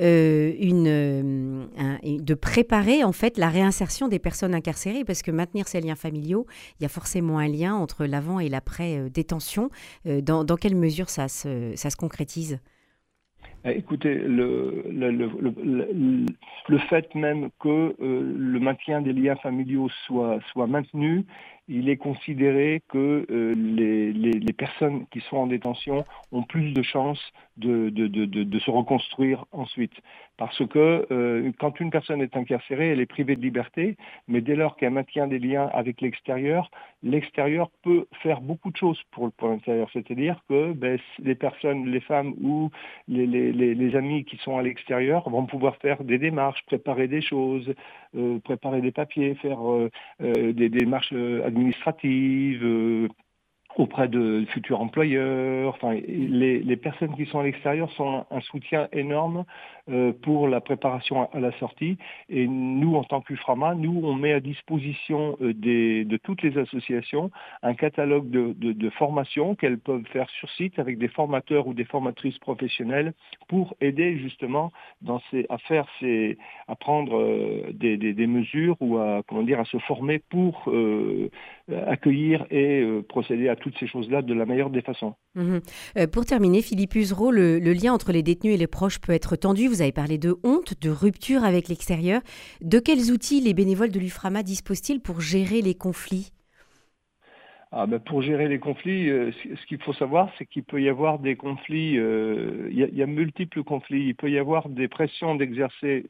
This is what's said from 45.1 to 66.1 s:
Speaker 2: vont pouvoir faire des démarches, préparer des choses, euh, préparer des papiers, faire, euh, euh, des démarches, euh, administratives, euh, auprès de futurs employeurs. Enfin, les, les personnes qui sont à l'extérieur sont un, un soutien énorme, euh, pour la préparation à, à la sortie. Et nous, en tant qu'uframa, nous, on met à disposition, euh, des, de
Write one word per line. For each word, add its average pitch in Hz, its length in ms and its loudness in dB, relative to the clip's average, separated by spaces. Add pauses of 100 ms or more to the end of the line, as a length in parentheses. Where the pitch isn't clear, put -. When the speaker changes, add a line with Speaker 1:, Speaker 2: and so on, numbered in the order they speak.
Speaker 2:
vont 123 180 0
pouvoir 135 300 0
faire 143 260 -2
des 127 160 2
démarches, 139 480 0
préparer 131 420 0
des 151 120 -2
choses, 131 520 -2 (420)
euh, 120 240 -2
préparer 135 400 -4
des 127 120 0
papiers, 143 440 -2
faire, 127 340 -4
euh, 117 200 2 (320)
euh, 117 320 2
des 117 160 4
démarches, 123 440 2
euh, 120 320 -2
administratives, 131 1200 0
euh, 113 440 2 (680)
auprès 131 320 2
de 110 420 2
futurs 117 320 -2
employeurs. 131 920 0
Enfin, 113 320 -2
les, 127 520 2
les 123 180 0
personnes 151 380 -4
qui 147 100 -4
sont 147 140 -4
à 143 40 0
l'extérieur 147 480 -2
sont 143 160 -4
un, 131 180 -4 (120)
un - 40 -4
soutien 151 500 -4
énorme, 156 520 -2 (460)
euh, 123 220 2 (100)
pour 147 280 2
la 123 100 2
préparation 131 640 -2
à, 127 100 -2
à - 80 -8
la 123 200 -2
sortie. 165 380 -4 (300)
Et 127 200 0
nous, 131 480 2
en 139 100 2
tant 139 160 -2
qu'uframa, 135 520 -2
nous, 170 300 0
on 147 120 0
met 147 180 2
à 143 80 2
disposition, 147 1000 -4
euh, 120 120 2
des, 113 520 2
de 107 120 -2